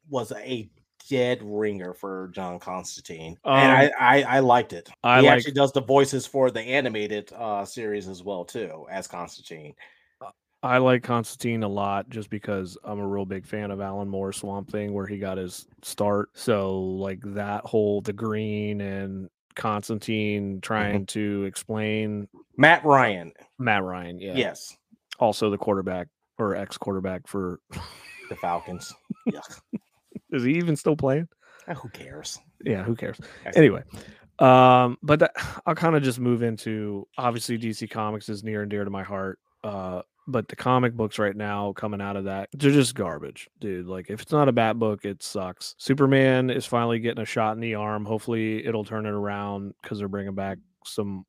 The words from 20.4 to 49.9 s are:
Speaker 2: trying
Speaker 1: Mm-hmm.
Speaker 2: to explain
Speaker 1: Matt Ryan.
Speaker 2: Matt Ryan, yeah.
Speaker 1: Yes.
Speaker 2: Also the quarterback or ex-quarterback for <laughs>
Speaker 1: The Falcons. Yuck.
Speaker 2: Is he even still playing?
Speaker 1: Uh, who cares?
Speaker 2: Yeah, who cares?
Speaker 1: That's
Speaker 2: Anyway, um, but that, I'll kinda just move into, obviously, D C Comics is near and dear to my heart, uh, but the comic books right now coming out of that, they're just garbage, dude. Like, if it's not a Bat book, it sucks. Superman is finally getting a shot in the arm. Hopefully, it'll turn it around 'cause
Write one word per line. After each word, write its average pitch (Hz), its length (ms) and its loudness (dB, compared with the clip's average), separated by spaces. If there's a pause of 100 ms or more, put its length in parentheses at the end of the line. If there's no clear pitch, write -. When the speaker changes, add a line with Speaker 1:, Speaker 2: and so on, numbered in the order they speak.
Speaker 2:
trying 104 360 -2
Speaker 1:
Mm-hmm. 98 80 -2
Speaker 2:
to 101 400 -4
explain 107 840 -4 (300)
Speaker 1:
Matt 156 280 8
Ryan. 113 480 6 (240)
Speaker 2:
Matt 107 260 0
Ryan, 90 360 -8
yeah. 92 160 -8
Speaker 1:
Yes. - 420 -4 (420)
Speaker 2:
Also 107 300 2
the 101 80 0
quarterback 92 500 -2 (300)
or 101 180 -2
ex-quarterback 95 720 -6
for 90 320 -6 (120)
<laughs> - 580 -16
Speaker 1:
The - 60 -8
Falcons. 87 580 -6 (340)
Yuck. - 320 -10 (720)
Speaker 2:
Is 127 120 -2
he 127 100 2
even 170 220 2
still 156 200 0
playing? 147 320 0 (400)
Speaker 1:
Uh, 175 60 -10
who 127 160 -14
cares? - 500 -16 (240)
Speaker 2:
Yeah, 101 200 -2
who 113 120 -2
cares? - 240 -10 (240)
Speaker 1:
That's - 140 0
Speaker 2:
Anyway, 117 240 8 (580)
um, 127 600 10
but 151 180 4
that, 165 120 6 (340)
I'll 165 100 2
kinda 165 240 4
just 131 200 0
move 120 240 2
into, 107 640 -6 (100)
obviously, 120 400 -2
D 113 160 -4
C 110 140 -8
Comics 107 420 -6
is 104 140 -8
near 107 180 -4
and 104 100 -6
dear 104 140 -4
to 98 40 -6
my 98 140 -8
heart, 95 360 -8 (240)
uh, 92 400 -8 (240)
but 127 200 -2
the - 80 -14
comic 123 380 2
books 110 260 -4
right 101 160 0
now 101 380 -6
coming 104 260 -8
out 101 160 -6
of 98 100 -6
that, 98 280 -8
they're 143 180 2
just 131 240 4
garbage, 78 540 -8 (100)
dude. 90 280 -8
Like, 92 220 -10
if 107 120 -8
it's - 100 -8
not 147 160 6
a 131 60 6
Bat 113 260 2
book, 107 240 0
it 101 200 -6
sucks. - 560 -10
Superman 135 720 4
is 127 160 -2
finally 117 340 0
getting 113 240 -4
a - 20 -6
shot 110 300 -2
in 113 40 -10
the 113 160 -4
arm. 107 300 -4
Hopefully, 110 600 -2
it'll 110 200 -2
turn 107 200 -6
it 107 60 -4
around 101 600 -6 (100)
'cause - 160 -8